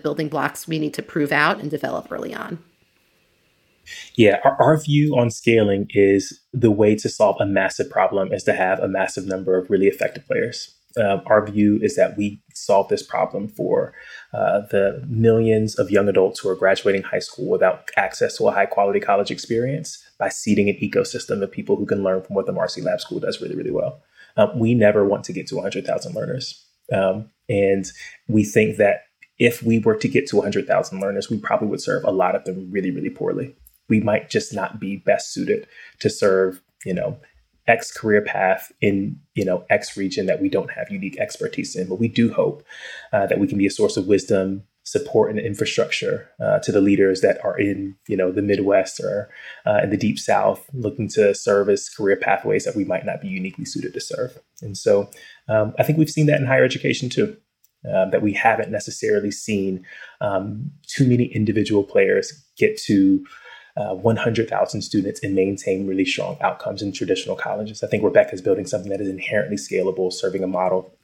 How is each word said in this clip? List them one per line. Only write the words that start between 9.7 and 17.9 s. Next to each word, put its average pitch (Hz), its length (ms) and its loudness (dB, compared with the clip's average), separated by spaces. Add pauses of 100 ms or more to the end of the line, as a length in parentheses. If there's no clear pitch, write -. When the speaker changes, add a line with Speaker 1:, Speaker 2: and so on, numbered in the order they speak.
Speaker 2:
really 98 160 4
effective - 400 -2
players. - 480 -4 (280)
Um, 98 220 0
our 107 160 4 (100)
view 104 300 4
is 104 160 0
that - 220 0
we 101 240 -4 (100)
solve - 360 2
this 101 140 -2
problem - 460 -4
for, - 460 -2 (400)
uh, 101 260 2 (100)
the 98 380 2
millions 113 720 4
of 95 120 0
young 101 160 4
adults 98 340 2
who 98 100 -2
are 92 140 -2
graduating 98 400 2
high - 240 -4
school 139 200 -8
without 92 480 2